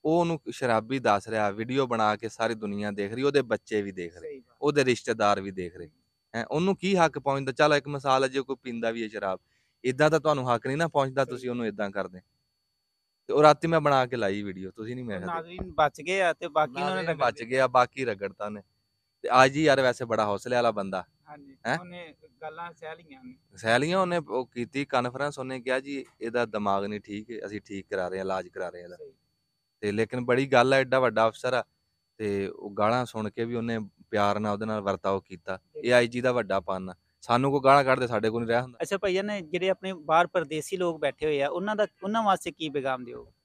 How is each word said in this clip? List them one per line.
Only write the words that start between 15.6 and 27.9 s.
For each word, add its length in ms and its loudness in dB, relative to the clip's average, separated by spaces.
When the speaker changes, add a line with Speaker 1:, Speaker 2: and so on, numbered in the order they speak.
Speaker 2:
ਬਚ 300 0
ਗਏ 200 0
ਆ 120 2
ਤੇ 140 -8
ਬਾਕੀ 240 0
ਉਹਨਾਂ 180 -2
ਨੇ 60 -2
Speaker 1:
ਨਾਜ਼ਰੀਨ 140 -4
Speaker 2:
ਰਗੜ 180 0
Speaker 1:
ਬਚ 140 -2
Speaker 2:
ਲਿਆ। 80 -10
Speaker 1:
ਗਏ 100 0
ਆ, 80 4
ਬਾਕੀ 380 2
ਰਗੜਤਾ 440 -6
ਨੇ। 120 -12
ਤੇ 80 -6
ਅੱਜ 100 0
ਹੀ 80 0
ਯਾਰ 180 6
ਵੈਸੇ 240 2
ਬੜਾ 200 2
ਹੌਸਲੇ 300 -2
ਵਾਲਾ 160 4
ਬੰਦਾ। 340 -6
Speaker 2:
ਹਾਂਜੀ, 280 -20
Speaker 1:
ਹੈਂ? 120 -2
Speaker 2:
ਉਹਨੇ 340 -16
ਗੱਲਾਂ 320 -14
ਸਹਿ 220 -14
ਲਈਆਂ 240 -20
ਉਹਨੇ। 380 -20
Speaker 1:
ਸਹਿ 220 2
ਲਈਆਂ 200 0
ਉਹਨੇ, 180 0
ਉਹ 280 -4
ਕੀਤੀ 400 -6
ਕਾਨਫਰੰਸ, 540 -4
ਉਹਨੇ 220 -8
ਕਿਹਾ 180 -2
ਜੀ 260 -10
ਇਹਦਾ 240 -2
ਦਿਮਾਗ 400 -2
ਨਹੀਂ 160 -8
ਠੀਕ, 440 -12
ਅਸੀਂ 200 -10
ਠੀਕ 240 -10
ਕਰਾ 180 -2